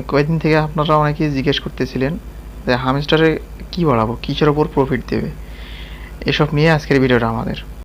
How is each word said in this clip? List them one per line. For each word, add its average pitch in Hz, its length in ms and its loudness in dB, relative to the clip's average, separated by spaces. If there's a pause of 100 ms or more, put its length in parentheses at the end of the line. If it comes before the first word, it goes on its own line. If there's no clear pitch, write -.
(120)
কয়েকদিন 147 320 2
থেকে 156 220 4
আপনারা 156 280 0 (100)
অনেকেই 151 320 0
জিজ্ঞেস 135 300 2
করতেছিলেন 135 480 -2 (520)
যে 127 80 2 (100)
হামস্টারে 147 460 2 (400)
কী 180 200 -4
বাড়াবো, 117 240 2 (100)
কিসের 151 300 2
ওপর 151 200 2
প্রফিট 131 280 0 (100)
দেবে, 117 180 -2 (1000)
এসব 147 160 2 (100)
নিয়ে 156 200 4
আজকের 139 260 2
ভিডিওটা 120 300 4
আমাদের। - 240 -4 (280)